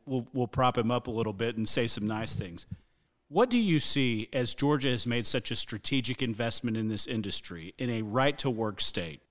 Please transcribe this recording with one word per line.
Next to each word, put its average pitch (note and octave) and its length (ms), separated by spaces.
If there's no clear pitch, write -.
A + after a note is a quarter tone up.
we'll, B2+ 260
we'll B2 160
prop B2+ 300
him A#2 140
up B2 160
a B2 40
little A2 220
bit A2+ 240
and A2 100
say A#2+ 200
some G#2+ 200
nice A2 260
things. F2 320
What G#3 220
do A#3+ 80
you F#3+ 220
see A#2+ 520
as B2 220
Georgia C#3 360
has A#2+ 180
made A#2+ 180
such - 260
a A2+ 40
strategic B2 680
investment A#2 560
in A2 120
this G#2+ 180
industry, G2 720
in B2+ 120
a A2+ 140
right-to-work A2+ 800
state E2 500